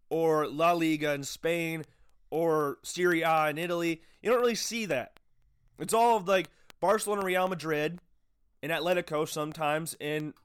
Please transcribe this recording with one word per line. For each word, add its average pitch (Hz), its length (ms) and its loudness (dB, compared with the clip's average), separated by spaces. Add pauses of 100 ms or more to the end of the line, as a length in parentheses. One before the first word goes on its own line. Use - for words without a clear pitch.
or 156 380 2
La 156 260 2
Liga 156 420 0
in 139 100 -6
Spain 165 600 -4 (460)
or 156 520 0
Serie 175 400 0
A 160 260 2
in 151 100 -4
Italy. 170 440 -2 (200)
You 202 80 0
don't 247 100 4
really 240 140 2
see 220 320 -4
that. 131 320 -4 (600)
It's - 140 -6
all 226 240 6
of, 185 100 -4
like, 190 220 2 (320)
Barcelona, 202 420 2
Real 185 260 2
Madrid, 160 520 -2 (640)
and 156 100 -4
Atletico 165 560 0
sometimes 156 720 -4
in 151 320 -4 (120)